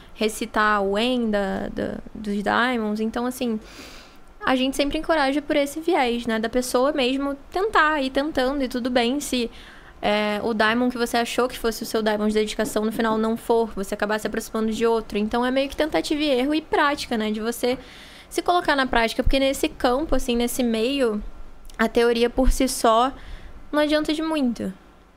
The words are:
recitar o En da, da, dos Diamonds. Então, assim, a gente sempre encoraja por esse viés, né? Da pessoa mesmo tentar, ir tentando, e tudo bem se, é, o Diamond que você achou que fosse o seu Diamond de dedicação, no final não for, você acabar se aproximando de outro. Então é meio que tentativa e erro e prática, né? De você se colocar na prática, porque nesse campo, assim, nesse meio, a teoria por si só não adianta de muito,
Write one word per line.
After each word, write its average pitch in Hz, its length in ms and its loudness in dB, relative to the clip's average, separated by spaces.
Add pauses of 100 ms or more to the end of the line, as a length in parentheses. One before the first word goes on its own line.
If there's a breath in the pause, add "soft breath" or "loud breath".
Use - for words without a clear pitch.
(140 loud breath)
recitar 214 680 0
o 196 160 0
En 240 320 2
da, 202 380 0
da, - 300 -4 (160)
dos 208 280 -4
Diamonds. 214 580 0
Então, 226 260 -2
assim, 240 340 -2 (840 loud breath)
a 269 140 2
gente 262 180 0
sempre 285 220 0
encoraja 294 460 2
por 302 120 -2
esse 285 260 0
viés, 254 460 2
né? 220 120 0
Da 220 100 -2
pessoa 247 420 2
mesmo 277 460 0 (160)
tentar, 320 480 0
ir 262 80 -2
tentando, 277 560 -2
e 247 40 -2
tudo 247 200 -4
bem 247 320 0
se, 247 300 -2 (500 loud breath)
é, 208 420 0
o 220 120 -2
Diamond 226 360 2
que 247 60 -6
você 233 220 0
achou 233 280 0
que 254 120 -6
fosse 226 240 -4
o 220 40 -10
seu 220 160 -2
Diamond 214 300 0
de 208 60 2
dedicação, 214 480 0
no 220 60 -2
final 220 260 0
não 220 180 0
for, 226 400 2
você 196 160 -6
acabar 214 260 -2
se 214 80 -4
aproximando 220 460 -2
de 220 140 0
outro. 226 320 0
Então 220 260 0
é 254 60 0
meio 269 180 0
que - 80 -12
tentativa 311 460 0
e 302 80 2
erro 269 240 2
e 311 80 0
prática, 294 560 0
né? 214 120 -2
De 214 100 -4
você 233 360 -2 (540 loud breath)
se 339 120 -4
colocar 349 340 2
na 262 100 2
prática, 233 380 0
porque 269 160 4
nesse 269 280 0
campo, 277 460 0
assim, 247 220 0
nesse 240 260 0
meio, 233 580 0 (560)
a 226 120 2
teoria 233 420 4
por 254 220 4
si 262 160 4
só 240 440 4 (600 loud breath)
não 294 80 2
adianta 302 340 2
de 311 80 -4
muito, 247 500 -2 (440)